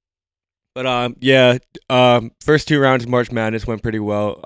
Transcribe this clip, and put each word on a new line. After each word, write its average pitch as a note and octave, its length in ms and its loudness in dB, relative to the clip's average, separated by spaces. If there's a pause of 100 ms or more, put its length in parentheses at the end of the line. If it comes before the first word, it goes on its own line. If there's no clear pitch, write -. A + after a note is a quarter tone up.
(720)
But, B2+ 140 -8
um, B2 320 -4
yeah, B2+ 400 4 (320)
um, B2 400 2 (100)
first D3+ 280 0
two D3+ 100 0
rounds C3 240 2
of A#2+ 80 -10
March B2 220 -2
Madness A2 340 -4
went A2+ 160 -8
pretty A2 160 -4
well. G#2 480 -4